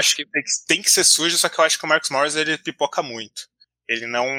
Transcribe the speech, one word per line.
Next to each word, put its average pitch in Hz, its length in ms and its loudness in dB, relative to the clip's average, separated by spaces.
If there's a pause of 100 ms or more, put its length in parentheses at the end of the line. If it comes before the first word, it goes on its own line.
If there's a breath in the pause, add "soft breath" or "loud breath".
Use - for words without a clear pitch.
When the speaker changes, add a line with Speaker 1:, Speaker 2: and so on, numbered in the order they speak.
Speaker 1:
acho - 60 2
Speaker 2:
que - 100 -8
tem 147 160 -4
que, - 100 -6 (160)
tem 170 140 0
que - 80 -2
ser 185 140 4
sujo, 170 340 2
só 170 120 2
que - 100 -4
eu 160 60 6
acho 156 120 2
que - 60 -10
o 160 40 -6
Marcus 156 240 2
Morris, 147 260 0
ele 156 200 0
pipoca 156 460 -4
muito. 113 460 -12 (400)
Ele 117 180 -4
não, 120 180 -2 (140)